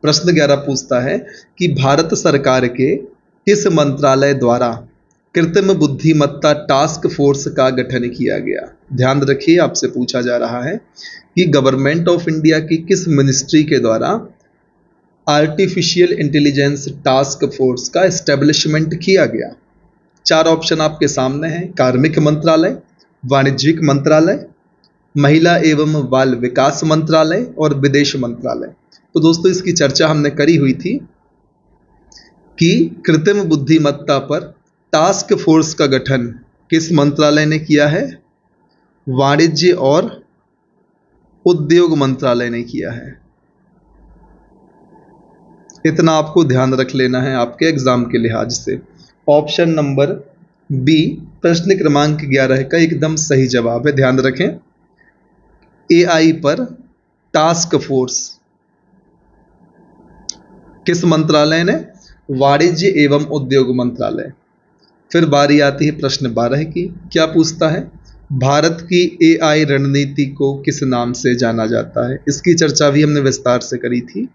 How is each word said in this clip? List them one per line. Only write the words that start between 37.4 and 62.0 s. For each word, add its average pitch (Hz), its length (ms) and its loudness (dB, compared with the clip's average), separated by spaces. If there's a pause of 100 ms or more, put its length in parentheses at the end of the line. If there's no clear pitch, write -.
ने 156 140 -2
किया 151 280 2
है? 165 160 -2 (1040)
वाणिज्य 147 640 2
और 143 380 0 (1400)
उद्योग 160 520 2
मंत्रालय 127 520 0
ने 117 140 -6
किया 117 280 -10
है। - 280 -16 (2750)
इतना 160 280 2
आपको 156 300 0
ध्यान 131 300 0
रख 131 220 -2
लेना 127 260 0
है 135 140 -4
आपके 120 300 -2
एग्जाम 127 400 0
के 120 120 -4
लिहाज 113 360 -2
से। - 260 -8 (480)
ऑप्शन 151 420 2
नंबर 147 420 0 (580)
बी 143 320 2 (400)
प्रश्न 170 360 2
क्रमांक 151 460 0
ग्यारह 135 400 0
का 151 140 -2
एकदम 160 400 0
सही 135 300 2
जवाब 120 400 -2
है। 147 80 0
ध्यान 131 240 2
रखें, 131 300 0 (1400)
एआई 170 460 4
पर 160 280 -2 (680)
task 165 440 0
force 127 420 -4 (2750)
किस 170 200 -2
मंत्रालय 156 580 2
ने? 190 100 0 (600)